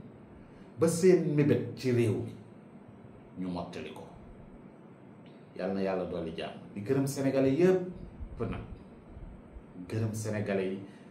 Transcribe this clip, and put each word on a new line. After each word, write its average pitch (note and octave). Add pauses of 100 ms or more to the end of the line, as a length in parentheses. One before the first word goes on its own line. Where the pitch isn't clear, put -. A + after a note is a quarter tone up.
(800)
ba D#3
seen E3
mébét -
ci B2+
réew A#2 (120)
mi - (1120)
ñu -
mottali E2+
ko. - (1500)
Yal F#2
na G2
Yàlla F#2+
dolli E2+
jàmm. D#2 (160)
Di G2+
gërëm C3+
Sénégalais C3+
yépp -
nag, A2 (1300)
gërëm A2
Sénégalais G2+
yi. G2 (320)